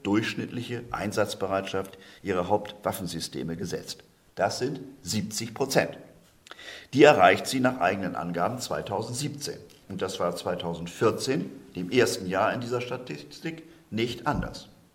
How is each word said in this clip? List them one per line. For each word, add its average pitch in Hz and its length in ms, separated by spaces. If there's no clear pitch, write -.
durchschnittliche 113 880
Einsatzbereitschaft 95 1040
ihrer 90 240
Hauptwaffensysteme 82 1080
gesetzt. - 460
Das 98 240
sind 135 200
siebzig 104 520
Prozent. 131 440
Die 143 100
erreicht 98 440
sie 131 120
nach 127 220
eigenen 98 340
Angaben 87 440
zweitausendsiebzehn. 113 1000
Und 95 120
das 95 200
war 87 140
zweitausendvierzehn, 90 1160
dem 90 140
ersten - 380
Jahr 95 260
in 123 80
dieser 120 180
Statistik, 147 840
nicht 120 380
anders. 76 420